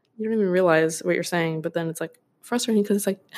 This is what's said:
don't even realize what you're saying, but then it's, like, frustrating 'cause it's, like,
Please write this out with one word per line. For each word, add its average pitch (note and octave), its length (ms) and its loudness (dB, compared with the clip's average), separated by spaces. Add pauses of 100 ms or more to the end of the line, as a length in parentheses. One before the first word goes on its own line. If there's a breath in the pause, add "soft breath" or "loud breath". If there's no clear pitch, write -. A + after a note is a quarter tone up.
(240)
don't A3 80 -4
even A3 160 2
realize E3 560 2
what F3 120 0
you're - 80 -2
saying, E3 380 -2
but E3 120 -8
then E3 160 -4
it's, D#3+ 100 -10
like, E3 180 -8 (220)
frustrating A#3 460 0
'cause G3+ 100 0
it's, G3+ 120 -2
like, G3 120 -2 (180)